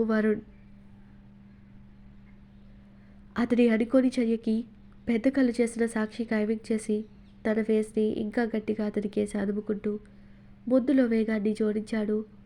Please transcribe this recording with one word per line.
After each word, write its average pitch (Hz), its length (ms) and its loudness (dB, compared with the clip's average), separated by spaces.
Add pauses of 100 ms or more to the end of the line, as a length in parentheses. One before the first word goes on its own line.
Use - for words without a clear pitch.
వరుణ్. 214 400 0 (3000)
అతని 240 320 4
అనుకోని 233 400 4
చర్యకి 226 480 0 (480)
పెద్ద 233 240 0
కళ్ళు 262 240 4
చేసిన 226 340 0
సాక్షి 220 380 -4
కైవింగ్ 214 420 -2
చేసి 214 300 -2 (460)
తన 220 200 0
ఫేస్ని 214 440 2 (120)
ఇంకా 220 260 -2
గట్టిగా 214 420 -4
అతని 208 220 -4
కేసి 208 300 -4
అదుముకుంటూ 208 540 -4 (760)
ముద్దులో 262 400 4
వేగాన్ని 220 480 0
జోడించాడు 214 640 -2 (300)